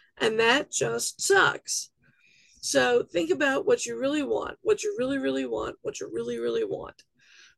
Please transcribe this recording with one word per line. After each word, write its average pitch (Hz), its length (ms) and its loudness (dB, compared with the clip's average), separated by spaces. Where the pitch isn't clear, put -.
And 220 160 2
that 262 320 2
just - 520 -4
sucks. - 680 2
So 247 500 2
think 330 200 0
about 269 340 2
what 240 220 2
you 233 120 -8
really 285 240 0
want, - 380 -4
what 415 220 2
you 415 160 -4
really, 262 180 -2
really 269 300 -2
want, - 340 -4
what - 180 -8
you - 140 -8
really, 117 260 -4
really 117 260 -2
want, - 400 -8